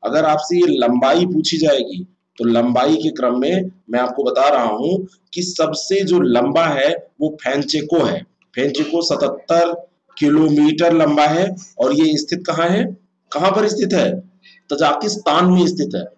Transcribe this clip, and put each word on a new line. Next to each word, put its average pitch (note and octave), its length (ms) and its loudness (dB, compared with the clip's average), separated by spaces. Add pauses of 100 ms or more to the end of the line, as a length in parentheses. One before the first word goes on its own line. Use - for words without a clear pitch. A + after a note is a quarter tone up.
अगर C#3+ 220 0
आपसे D#3 320 0
ये F3 100 4 (100)
लंबाई B2+ 480 2
पूछी D#3+ 320 -2
जाएगी C#3+ 480 0 (320)
तो A#2+ 80 -4
लंबाई B2 500 2
के D#3 160 -2
क्रम B2 280 -2
में F#3 320 -2 (180)
मैं A#2+ 100 -2
आपको B2+ 240 -2
बता B2+ 260 2
रहा C3 160 2
हूँ C#3 420 -2 (260)
कि F3+ 100 -6
सबसे E3+ 600 -2
जो F3+ 160 2
लंबा C#3 480 2
है C#3+ 260 0 (280)
वो D#3 80 -2 (120)
फेंचेको D3 640 -2
है। F#2+ 180 -4 (320)
फेंचेको D3 500 -2
सतहत्तर E3+ 720 0 (440)
किलोमीटर D3+ 760 2
लंबा D3+ 320 4
है E3+ 240 0 (280)
और C3 160 0
ये D#3 240 2
स्थित - 300 -6
कहाँ E3 200 0
है, G3+ 180 2 (460)
कहाँ F3 200 0
पर G#3 160 0
स्थित - 260 -2
है? C#3 160 2 (600)
तजाकिस्तान E3 840 0
में F3+ 160 4
स्थित D3 280 -4
है। C3 100 -6 (120)